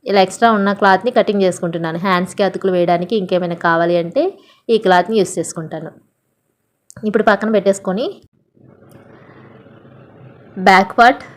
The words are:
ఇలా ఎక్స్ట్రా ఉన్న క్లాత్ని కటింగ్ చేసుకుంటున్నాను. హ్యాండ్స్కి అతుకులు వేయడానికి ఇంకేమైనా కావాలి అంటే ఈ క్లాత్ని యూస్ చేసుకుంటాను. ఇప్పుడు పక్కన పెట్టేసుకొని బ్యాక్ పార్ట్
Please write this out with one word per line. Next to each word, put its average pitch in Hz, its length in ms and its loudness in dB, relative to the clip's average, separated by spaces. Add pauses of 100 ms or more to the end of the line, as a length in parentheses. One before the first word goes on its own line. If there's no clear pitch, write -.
(120)
ఇలా 196 160 2
ఎక్స్ట్రా 233 300 0
ఉన్న 202 240 0
క్లాత్ని 196 380 2
కటింగ్ 202 260 0
చేసుకుంటున్నాను. 170 600 -4
హ్యాండ్స్కి 185 420 0
అతుకులు 190 280 -4
వేయడానికి 175 440 0
ఇంకేమైనా 175 360 -4 (100)
కావాలి 170 360 2
అంటే 214 220 -2 (480)
ఈ 220 40 2 (100)
క్లాత్ని 185 340 4
యూస్ - 180 -2
చేసుకుంటాను. 160 540 -12 (1120)
ఇప్పుడు 214 240 -2
పక్కన 208 260 -2
పెట్టేసుకొని 196 500 -2 (2500)
బ్యాక్ 196 320 4
పార్ట్ 254 240 4 (120)